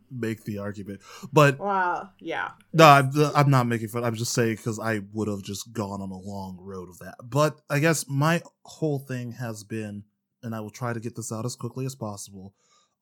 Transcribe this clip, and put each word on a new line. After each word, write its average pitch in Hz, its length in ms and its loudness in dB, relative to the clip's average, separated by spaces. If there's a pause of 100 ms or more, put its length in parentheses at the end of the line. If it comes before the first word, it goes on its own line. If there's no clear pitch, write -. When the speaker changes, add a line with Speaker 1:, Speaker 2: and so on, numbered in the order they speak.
(120)
Speaker 1:
make 113 320 -6
the 104 140 -6
argument. 101 420 -10 (320)
But 139 280 6
Speaker 2:
Well, 185 600 -2
yeah. 151 300 -6 (240)
Speaker 1:
no, 165 120 10
I'm, 139 260 10 (240)
I'm 143 160 6
not 123 160 4
making 113 220 -2
fun. 117 140 -4
I'm 117 120 0
just 117 180 -4
saying 113 240 2
'cause 107 220 -4
I 110 220 -2 (120)
would 107 160 -2
have 101 140 -4
just 101 280 -10
gone 101 300 -6
on 95 80 -8
a 95 80 -12
long 95 420 -12
road 92 300 -14
of 87 80 -20
that. - 260 -16
But 143 460 0
I 143 100 0
guess 156 300 2
my 151 320 2 (240)
whole 151 340 -2
thing 123 340 -8
has 113 300 -10
been, 104 400 -8 (380)
and 113 140 -8
I 110 60 -6
will 107 100 -10
try 120 220 -4
to 117 60 -6
get 113 160 -10
this - 160 -10
out 113 140 -6
as 123 100 -6
quickly 131 300 -8
as 131 100 -8
possible, 98 600 -12 (460)